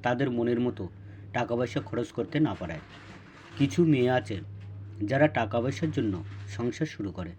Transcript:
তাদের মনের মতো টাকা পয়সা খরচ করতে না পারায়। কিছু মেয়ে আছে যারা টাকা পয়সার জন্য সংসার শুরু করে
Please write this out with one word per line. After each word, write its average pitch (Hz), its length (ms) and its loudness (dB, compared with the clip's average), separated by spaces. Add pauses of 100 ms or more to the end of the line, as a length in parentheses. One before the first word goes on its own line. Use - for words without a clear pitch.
তাদের 123 300 2
মনের 117 280 2
মতো 120 240 0 (500)
টাকা 120 220 0
পয়সা 123 260 0
খরচ 117 300 -4
করতে 120 280 -2
না 139 140 4
পারায়। 82 300 -8 (720)
কিছু 139 300 2
মেয়ে 127 260 6
আছে 123 260 2 (640)
যারা 135 300 4
টাকা 117 280 0
পয়সার 139 300 0
জন্য 113 220 2 (380)
সংসার 123 380 -2
শুরু 101 220 -6
করে 175 280 -6